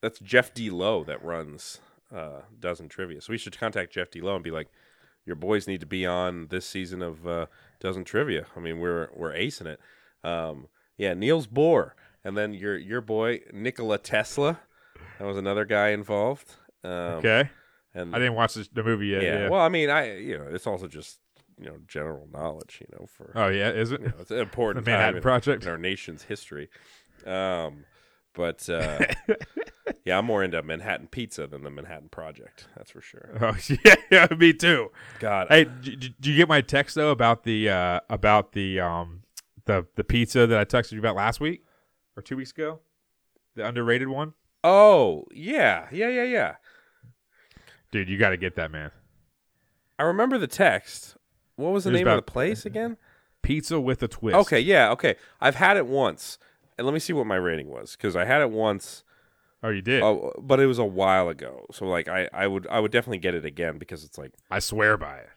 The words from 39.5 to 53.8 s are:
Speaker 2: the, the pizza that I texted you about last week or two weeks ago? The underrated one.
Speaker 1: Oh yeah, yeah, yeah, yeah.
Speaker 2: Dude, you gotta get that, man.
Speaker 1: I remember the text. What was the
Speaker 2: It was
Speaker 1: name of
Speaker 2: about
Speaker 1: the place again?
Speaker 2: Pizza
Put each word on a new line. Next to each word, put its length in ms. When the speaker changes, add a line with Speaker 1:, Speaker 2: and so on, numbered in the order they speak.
Speaker 2:
the, 200
the 80
pizza 440
that 100
I 80
texted 280
you 60
about 160
last 240
week 240
or 80
two 140
weeks 140
ago? 280
The 120
underrated 400
one. 260
Speaker 1:
Oh 680
yeah, 600
yeah, 180
yeah, 140
yeah. 320
Speaker 2:
Dude, 180
you 80
gotta 200
get 180
that, 160
man. 200
Speaker 1:
I 60
remember 340
the 100
text. 720
What 180
was 100
the 60
Speaker 2:
It 40
was 80
Speaker 1:
name 60
of 60
Speaker 2:
about 120
Speaker 1:
the 60
place 340
again? 320
Speaker 2:
Pizza 380